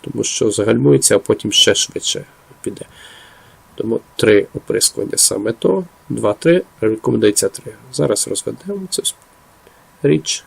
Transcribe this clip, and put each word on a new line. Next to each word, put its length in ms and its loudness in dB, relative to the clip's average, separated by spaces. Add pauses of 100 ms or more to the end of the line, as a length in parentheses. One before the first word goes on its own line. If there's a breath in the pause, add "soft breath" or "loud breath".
тому 220 -6
що 280 -2
загальмується, 640 2
а 40 4
потім 320 -2
ще 240 4
швидше 500 -6 (360)
піде. 240 -10 (880 loud breath)
Тому 240 -2 (160)
три 380 4
оприскування 640 -4
саме 340 0
то, 320 0 (260)
два-три, 540 0 (180)
рекомендація 680 0
три. 240 -14 (200)
Зараз 340 -2
розведемо 640 -8
цю 140 -6 (1000 soft breath)
річ 440 0